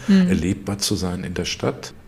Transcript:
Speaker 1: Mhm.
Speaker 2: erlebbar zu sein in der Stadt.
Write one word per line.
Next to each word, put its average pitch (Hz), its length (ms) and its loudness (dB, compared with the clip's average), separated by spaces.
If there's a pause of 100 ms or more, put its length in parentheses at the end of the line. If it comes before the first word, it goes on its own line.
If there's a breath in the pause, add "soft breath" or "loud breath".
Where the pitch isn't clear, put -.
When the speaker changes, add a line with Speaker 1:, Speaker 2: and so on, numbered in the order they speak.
Speaker 1:
Mhm. 190 220 6
Speaker 2:
erlebbar 101 500 0
zu - 160 0
sein 90 280 -4
in 90 120 -6
der 87 100 -2
Stadt. - 480 -4 (140)